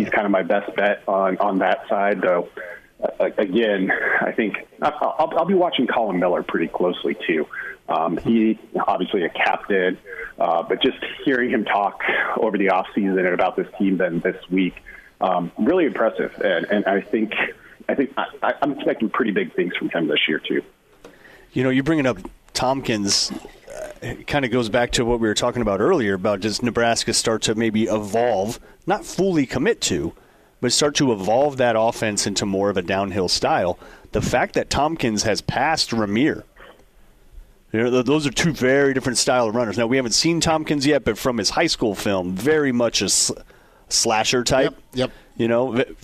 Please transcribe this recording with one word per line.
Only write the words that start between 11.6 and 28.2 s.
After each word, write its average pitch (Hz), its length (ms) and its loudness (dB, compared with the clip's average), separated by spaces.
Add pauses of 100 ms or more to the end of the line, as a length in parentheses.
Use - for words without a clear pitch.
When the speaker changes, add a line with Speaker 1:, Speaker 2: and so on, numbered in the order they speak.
Speaker 1:
talk 98 360 0 (360)
over 107 200 0
the 95 100 2
offseason 95 520 2
and 92 160 2
about 90 200 0
this 92 120 0 (100)
team 98 200 2
then 87 220 0
this 90 160 -2 (140)
week, 92 260 0 (460)
um, 90 360 0
really 156 280 2
impressive. - 480 -2 (100)
And, 85 220 2
and 101 200 0
I 98 160 2
think, 107 320 -2 (540)
I - 80 0
think 131 220 -2
I, 104 80 -2 (180)
I, 110 180 0
I'm 143 120 0
expecting 104 360 -2
pretty 104 220 0
big 95 240 -2
things 90 220 -2
from - 120 -4
him 82 180 -2
this 76 200 0
year, 78 120 -2
too. - 220 -2 (920)
Speaker 2:
You 127 100 0
know, 131 60 2
you're 131 140 2
bringing 151 240 2
up 113 100 0 (360)
Tompkins. 123 800 0
Uh, - 580 -14 (120)
it - 260 -10
kinda 143 200 -2
goes 113 220 0
back 120 240 2
to 127 120 0
what 117 140 0
we 113 80 2
were 104 80 2
talking 120 260 -2
about 101 200 0
earlier 113 340 2
about 98 260 0
does 104 220 -4
Nebraska 117 500 0
start 110 300 0
to 113 120 0
maybe 110 280 2
evolve, 110 760 0 (280)